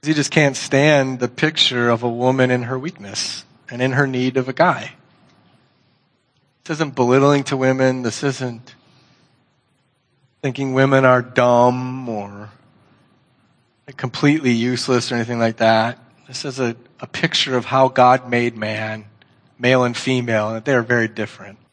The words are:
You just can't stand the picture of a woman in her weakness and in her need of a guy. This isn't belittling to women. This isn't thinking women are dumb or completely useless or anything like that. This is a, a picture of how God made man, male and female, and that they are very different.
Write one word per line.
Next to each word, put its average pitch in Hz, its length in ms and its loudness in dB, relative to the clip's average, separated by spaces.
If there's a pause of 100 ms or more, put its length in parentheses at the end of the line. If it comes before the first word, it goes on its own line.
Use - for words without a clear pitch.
You 156 140 -2
just 147 160 -2
can't 143 240 2
stand 139 640 2
the 120 80 -4
picture 123 600 -2
of 117 140 0
a 120 60 -2
woman 127 400 0
in 123 140 0
her 127 140 -6
weakness 104 680 -12 (260)
and 123 120 -8
in 131 100 0
her 139 160 2
need 127 300 -2
of 127 120 -4
a 131 40 -8
guy. - 400 -2 (1700)
This 156 140 -6
isn't 147 180 -2
belittling 135 500 4
to 139 120 -4
women. 131 440 0
This 117 220 -6
isn't 127 500 -6 (1700)
thinking 135 320 -4
women 135 320 4
are 127 160 4
dumb 123 880 2
or 101 400 -10 (1500)
completely 143 540 0
useless 120 600 -2
or 127 40 -4
anything 117 240 -4
like 113 180 0
that. 113 420 2 (280)
This 131 180 -14
is 135 140 -10
a, 120 160 -2 (240)
a - 60 -14
picture - 500 -2
of 123 100 0
how 135 220 4
God 127 400 4
made 120 300 -2
man, 110 480 -8 (540)
male 127 240 4
and 120 120 -2
female, 120 520 -2
and 113 100 -6
that 110 80 -10
they 143 80 0
are 123 80 4
very 117 260 0
different. 104 520 -12 (140)